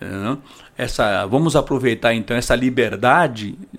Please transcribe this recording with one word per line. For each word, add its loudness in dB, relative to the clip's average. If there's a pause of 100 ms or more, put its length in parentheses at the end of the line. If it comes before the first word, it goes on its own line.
entendeu? -6 (380)
Essa, 0
vamos 2
aproveitar 2
então -2
essa 2
liberdade, 0 (220)